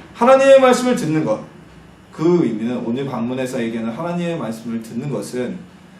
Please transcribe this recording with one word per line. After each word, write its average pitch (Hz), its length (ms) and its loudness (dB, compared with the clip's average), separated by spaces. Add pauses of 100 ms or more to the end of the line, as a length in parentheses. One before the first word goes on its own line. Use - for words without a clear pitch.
(140)
하나님의 269 460 6
말씀을 247 360 4
듣는 156 300 -2
것. 107 140 -2 (720)
그 165 320 2
의미는 117 420 -4
오늘 127 200 -4
방문에서 123 580 -4
얘기하는 113 280 -6
하나님의 170 460 -4
말씀을 113 460 -8
듣는 135 260 -8
것은 117 480 -8 (420)